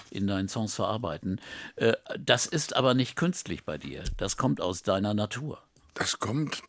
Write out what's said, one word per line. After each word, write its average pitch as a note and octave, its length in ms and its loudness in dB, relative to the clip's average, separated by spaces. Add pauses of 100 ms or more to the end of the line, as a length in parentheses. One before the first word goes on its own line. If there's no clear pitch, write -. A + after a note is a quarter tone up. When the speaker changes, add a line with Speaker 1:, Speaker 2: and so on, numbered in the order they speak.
(120)
Speaker 1:
in G2 160 0
deinen F#2+ 200 2
Songs A2 280 -2
verarbeiten. G2 640 -2 (340)
Äh, A2+ 160 4 (260)
das - 280 4
ist - 280 -2
aber B2+ 200 4
nicht B2+ 240 2
künstlich - 480 -2
bei D2+ 120 -4
dir. C#2 280 -8 (100)
Das - 220 -2
kommt C3 240 2
aus F2+ 200 -2
deiner G2+ 320 2
Natur. A2+ 480 -2 (320)
Speaker 2:
Das - 260 0
kommt C3 500 -2